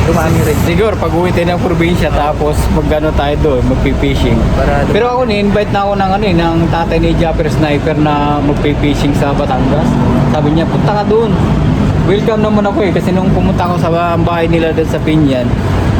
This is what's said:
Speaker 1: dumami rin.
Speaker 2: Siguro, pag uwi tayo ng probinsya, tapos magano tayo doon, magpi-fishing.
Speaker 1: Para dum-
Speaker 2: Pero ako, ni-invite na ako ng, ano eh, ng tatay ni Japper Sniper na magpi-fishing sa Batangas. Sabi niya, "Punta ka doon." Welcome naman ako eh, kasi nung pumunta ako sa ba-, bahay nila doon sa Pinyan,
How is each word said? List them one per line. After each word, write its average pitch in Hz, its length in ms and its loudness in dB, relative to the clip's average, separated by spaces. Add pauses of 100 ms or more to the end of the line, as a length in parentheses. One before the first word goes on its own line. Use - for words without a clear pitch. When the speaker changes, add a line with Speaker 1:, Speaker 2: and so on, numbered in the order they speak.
Speaker 1:
dumami 160 380 2
rin. 156 180 0
Speaker 2:
Siguro, 185 320 2
pag 170 160 -2
uwi 175 240 0
tayo 170 160 0
ng 175 140 -2
probinsya, 170 460 0
tapos 151 440 0 (180)
magano 151 400 0
tayo 147 280 0
doon, 139 280 0
magpi-fishing. 127 680 0 (140)
Speaker 1:
Para 143 340 0
dum- 139 80 0
Speaker 2:
Pero 220 160 2
ako, 247 160 0
ni-invite 202 480 0
na 202 80 0
ako 202 140 -2
ng, 190 160 0
ano 202 120 0
eh, 190 120 2
ng 165 200 0 (140)
tatay 165 300 0
ni 165 160 2
Japper 160 340 0
Sniper 147 480 0
na 151 160 2 (260)
magpi-fishing 143 760 0
sa 139 160 0
Batangas. 139 560 0 (400)
Sabi 151 240 0
niya, 160 120 0
"Punta - 280 0
ka 208 100 -2
doon." 208 300 0 (720)
Welcome 214 380 0
naman 214 200 2
ako 202 220 0
eh, 175 80 0
kasi 175 160 0
nung 185 240 0
pumunta 180 320 0
ako 180 120 -2
sa 165 120 0
ba-, 170 260 0
bahay 170 300 0
nila 165 240 0
doon 156 160 -2
sa 151 160 -4
Pinyan, 139 480 0 (500)